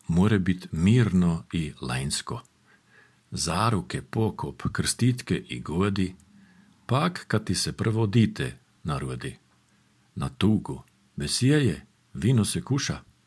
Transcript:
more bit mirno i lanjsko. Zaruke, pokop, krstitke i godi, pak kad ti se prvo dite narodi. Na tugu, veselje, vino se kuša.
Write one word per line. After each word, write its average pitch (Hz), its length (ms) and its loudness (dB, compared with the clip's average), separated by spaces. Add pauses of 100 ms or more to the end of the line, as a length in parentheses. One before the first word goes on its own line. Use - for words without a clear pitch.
more 95 320 4
bit 90 320 -2
mirno 90 720 4 (100)
i 78 280 -4
lanjsko. 67 600 -6 (880)
Zaruke, 90 720 -2
pokop, - 680 -4
krstitke 117 640 0
i 62 240 -8
godi, 92 560 -2 (680)
pak 165 420 -2
kad - 180 0
ti 92 100 -2
se - 180 -2
prvo 107 340 0
dite 98 500 2 (260)
narodi. 131 540 -6 (800)
Na 69 140 -4
tugu, 95 540 0 (320)
veselje, 123 680 2 (320)
vino 117 320 2
se - 160 -4
kuša. - 380 -2 (280)